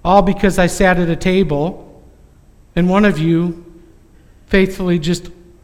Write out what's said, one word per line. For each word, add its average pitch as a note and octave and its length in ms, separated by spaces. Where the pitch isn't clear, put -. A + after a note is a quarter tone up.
All F#3+ 180
because F#3+ 380
I F3+ 80
sat F3+ 320
at F3 100
a E3 60
table E3 880
and F3+ 140
one G3 140
of G3 140
you E3 480
faithfully F#3+ 540
just E3+ 300